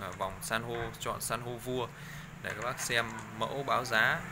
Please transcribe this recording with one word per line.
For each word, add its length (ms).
à, 100
vòng 320
san 200
hô, 280
chọn 200
san 200
hô 160
vua 320
để 140
các 80
bác 160
xem 260
mẫu, 280
báo 180
giá 360